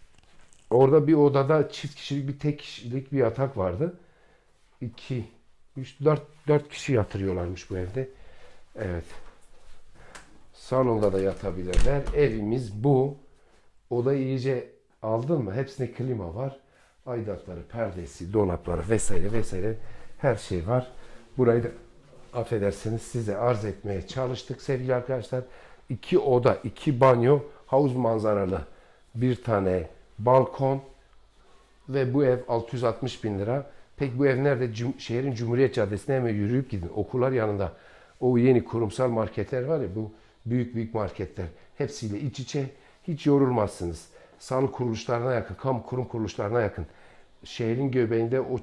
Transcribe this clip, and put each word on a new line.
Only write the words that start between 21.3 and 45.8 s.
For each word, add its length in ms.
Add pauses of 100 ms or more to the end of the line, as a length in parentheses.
Burayı 260
da 40 (680)
affedersiniz 680
size 340
arz 280
etmeye 420
çalıştık 560
sevgili 320
arkadaşlar. 500 (440)
İki 300
oda, 460
iki 360
banyo, 400 (260)
havuz 300
manzaralı 640 (540)
bir 280
tane 460 (300)
balkon 640 (1080)
ve 260
bu 100
ev 140 (100)
altı 280
yüz 80
altmış 400
bin 140
lira. 320 (260)
Peki 220
bu 80
ev 180
nerede? 300
Cum-, 260
şehrin 320
Cumhuriyet 420
Caddesi'ne 420
hemen 180
yürüyüp 360
gidin. 260
Okullar 360
yanında. 400 (480)
O 180
yeni 260
kurumsal 440
marketler 560
var 160
ya, 140
bu 180 (340)
büyük 280
büyük 200
marketler. 520 (320)
Hepsiyle 420
iç 200
içe. 300 (380)
Hiç 180
yorulmazsınız. 840 (300)
Sağlık 360
kuruluşlarına 580
yakın, 220
kamu 280